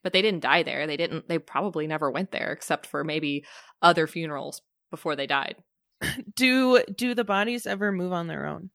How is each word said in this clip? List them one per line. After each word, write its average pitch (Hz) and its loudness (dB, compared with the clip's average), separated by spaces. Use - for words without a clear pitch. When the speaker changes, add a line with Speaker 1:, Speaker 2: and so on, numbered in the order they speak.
Speaker 1:
but 185 -4
they 190 6
didn't 196 2
die 147 4
there. 151 -4
They 147 -4
didn't, 160 -4
they 165 -2
probably 160 -4
never 151 -2
went 175 -4
there - -4
except - -4
for 143 -6
maybe 151 -4
other 165 6
funerals 147 -8
before 151 -4
they 139 -4
died. 139 -2
Speaker 2:
<clears throat> 208 -6
Do, 254 6
do 247 0
the 233 0
bodies 208 0
ever 202 0
move 180 -2
on 170 -2
their 147 -6
own? 156 -8